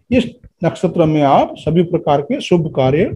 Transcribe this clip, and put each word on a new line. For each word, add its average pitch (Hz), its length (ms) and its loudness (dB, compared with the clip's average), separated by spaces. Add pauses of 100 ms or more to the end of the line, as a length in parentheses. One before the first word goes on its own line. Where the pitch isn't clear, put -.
(100)
इस 247 200 0 (340)
नक्षत्र 170 400 0
में 156 180 2
आप 208 360 2
सभी 160 240 0
प्रकार 160 400 0
के 254 180 -6
शुभ 156 360 0
कार्य 143 280 2 (120)